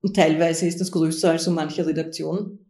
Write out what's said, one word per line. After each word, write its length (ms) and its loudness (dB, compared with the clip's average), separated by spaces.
und 160 -2
teilweise 500 4
ist 140 -2
das 100 -2
größer 400 2
als 140 0
so 60 0
manche 360 -2
Redaktion. 720 -4